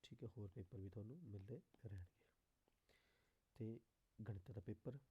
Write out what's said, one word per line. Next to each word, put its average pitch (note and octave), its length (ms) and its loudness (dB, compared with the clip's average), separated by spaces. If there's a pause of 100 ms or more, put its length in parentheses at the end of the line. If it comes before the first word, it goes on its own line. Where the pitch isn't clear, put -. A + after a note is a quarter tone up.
ਠੀਕ - 200 -6
ਹੈ। A2+ 140 4
ਹੋਰ G2+ 120 2
ਪੇਪਰ G2 300 -2
ਵੀ G2 100 2
ਤੁਹਾਨੂੰ A2 340 0
ਮਿਲਦੇ G#2 380 0 (240)
ਰਹਿਣਗੇ। F#2+ 320 0 (1400)
ਤੇ A2+ 240 2 (480)
ਗਣਿਤ G2 240 0
ਦਾ G2+ 100 0
ਪੇਪਰ B2+ 360 0 (140)